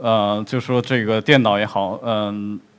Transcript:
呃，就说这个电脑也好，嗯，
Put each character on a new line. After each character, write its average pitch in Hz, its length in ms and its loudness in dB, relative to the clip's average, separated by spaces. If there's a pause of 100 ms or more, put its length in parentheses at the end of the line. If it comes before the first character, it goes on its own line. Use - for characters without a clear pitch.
呃， 107 440 0
就 127 140 -6
说 123 240 0
这 120 220 -2
个 110 160 0
电 139 220 4
脑 104 140 4
也 104 80 0
好， 101 380 -4
嗯， 104 560 -4 (200)